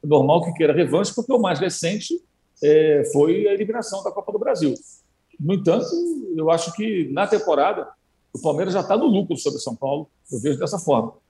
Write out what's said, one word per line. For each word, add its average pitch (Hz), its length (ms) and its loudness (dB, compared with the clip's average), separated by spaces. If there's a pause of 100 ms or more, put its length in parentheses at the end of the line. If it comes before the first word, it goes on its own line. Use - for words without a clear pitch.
É 156 40 -8
normal 147 380 4
que 170 100 -6
queira 151 180 2
revanche, 170 420 0
porque 240 180 -4
o 247 60 4
mais 180 220 0
recente, 190 600 -4 (420)
é, 151 400 6 (100)
foi 165 340 4
a 202 60 4
eliminação 202 500 -4
da 196 80 -6
Copa 202 220 -8
do 208 60 -2
Brasil. 160 360 0 (640)
No 165 160 0
entanto, 185 320 2 (500)
eu 160 140 0
acho 170 220 0
que 202 400 -4
na 185 140 0
temporada 185 640 0 (440)
o 117 80 -10
Palmeiras 165 320 -2
já 185 100 0
tá 202 140 2
no 302 100 2
lucro 190 300 2
sobre 143 220 -4
o - 40 -10
São 120 140 -8
Paulo, 143 320 -4 (220)
eu 120 100 -6
vejo 139 180 -2
dessa 175 200 -4
forma. 117 360 0 (160)